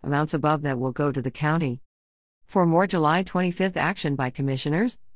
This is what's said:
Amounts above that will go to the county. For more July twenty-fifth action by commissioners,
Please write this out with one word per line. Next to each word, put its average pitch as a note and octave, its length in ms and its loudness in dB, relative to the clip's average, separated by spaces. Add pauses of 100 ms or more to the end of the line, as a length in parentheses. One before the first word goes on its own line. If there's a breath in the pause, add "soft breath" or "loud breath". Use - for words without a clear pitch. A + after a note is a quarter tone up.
Amounts D3 300 0
above D3+ 300 0
that C3+ 140 -2
will B2+ 140 -2
go D3 180 0
to C3 120 -4
the B2 100 -4
county. D3+ 480 -2 (680)
For F#3 180 2
more E3+ 200 4
July E3+ 380 2
twenty-fifth F3+ 540 -2
action D3+ 400 -2
by C3 120 -2
commissioners, D3 720 -2 (160)